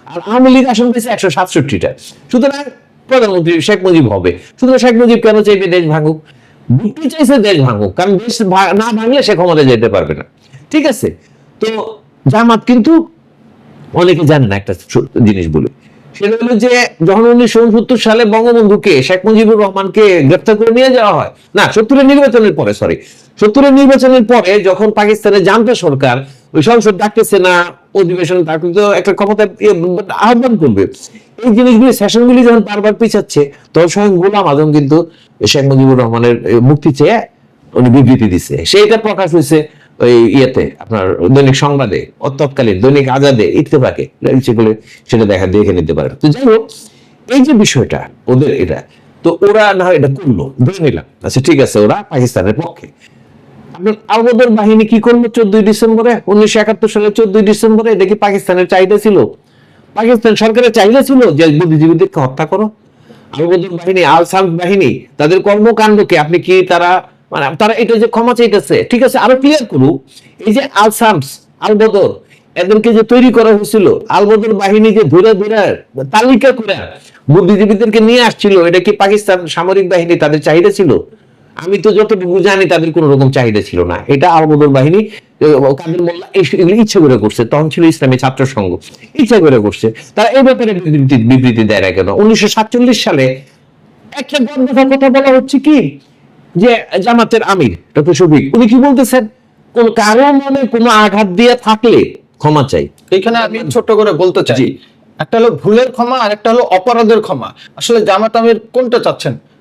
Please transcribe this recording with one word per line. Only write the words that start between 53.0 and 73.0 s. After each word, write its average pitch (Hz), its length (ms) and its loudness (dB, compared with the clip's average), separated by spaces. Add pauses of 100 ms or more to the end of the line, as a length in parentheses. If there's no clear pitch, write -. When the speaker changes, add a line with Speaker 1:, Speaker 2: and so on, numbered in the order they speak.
Speaker 1:
আপনার 190 200 -4 (140)
আলবদর 233 420 2
বাহিনী 220 360 2
কি 220 140 0
করলো 240 280 2
চোদ্দই 220 340 0
ডিসেম্বরে, 220 640 0
উনিশশো 208 340 2
একাত্তর 214 280 -2
সালের 208 220 -2
চোদ্দই 214 320 0
ডিসেম্বরে? 220 500 0
এটা 190 120 0
কি 190 100 0
পাকিস্তানের 196 520 -2
চাহিদা 190 320 0
ছিল? 196 280 2 (680)
পাকিস্তান 226 400 0
সরকারের 220 380 0
চাহিদা 226 300 4
ছিল 247 340 2
যে 165 100 2
বুদ্ধিজীবীদেরকে 160 720 0
হত্যা 139 260 -4
করো? 208 240 -4 (640)
আলবদর 175 360 -2
বাহিনী, 175 360 -4
আল 160 200 2
শামস 190 260 -2
বাহিনী, 175 500 -2 (160)
তাদের 170 260 0
কর্মকাণ্ডকে 208 760 2
আপনি 156 200 -2
কি, 185 240 0
তারা, 175 400 0 (280)
মানে, 139 260 -6
তারা 220 180 0
এটা 214 200 -2
যে 220 120 2
ক্ষমা 233 280 -2
চাইতেছে, 202 560 -2
ঠিক 240 120 0
আছে, 254 160 0
আরো 254 180 2
ক্লিয়ার 277 300 0
করুক। 139 380 -2 (420)
এই 214 60 0
যে 233 80 0 (140)
আল 214 160 2
শামস, 214 480 -2 (220)
আল 202 140 -2
বদর, 196 400 0 (400)
এদেরকে 214 400 0
যে 220 80 4